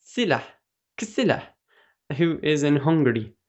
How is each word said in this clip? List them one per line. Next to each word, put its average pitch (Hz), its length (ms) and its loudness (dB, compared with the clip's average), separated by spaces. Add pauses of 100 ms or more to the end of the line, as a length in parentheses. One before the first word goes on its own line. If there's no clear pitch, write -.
Ksila, 170 380 -2 (560)
Ksila, 220 420 -2 (720)
who 165 280 0
is 151 180 0
in 147 140 2
Hungary 131 580 0 (160)